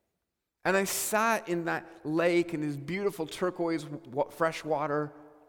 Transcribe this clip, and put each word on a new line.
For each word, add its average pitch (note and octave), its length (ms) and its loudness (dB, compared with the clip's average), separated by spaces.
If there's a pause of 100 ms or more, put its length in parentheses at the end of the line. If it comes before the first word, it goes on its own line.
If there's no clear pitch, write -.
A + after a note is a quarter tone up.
(680)
And F#3 100 4
I G3 80 4
sat G#3+ 640 0
in E3+ 160 0
that E3 220 -2 (180)
lake E3+ 480 4
in D3+ 80 -2
this D3 160 -2
beautiful E3 480 -2
turquoise E3 600 -2 (240)
wa-, C#3 180 0
fresh D#3+ 360 0
water D3 480 0 (360)